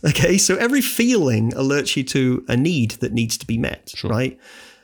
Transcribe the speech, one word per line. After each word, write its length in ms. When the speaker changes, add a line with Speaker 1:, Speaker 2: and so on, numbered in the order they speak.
Speaker 1:
Okay. 320
So 200
every 240
feeling 720
alerts 440
you 100
to 440
a 80
need 340
that 120
needs 240
to 100
be 100
met, 380
Speaker 2:
Sure. 140
Speaker 1:
right? 280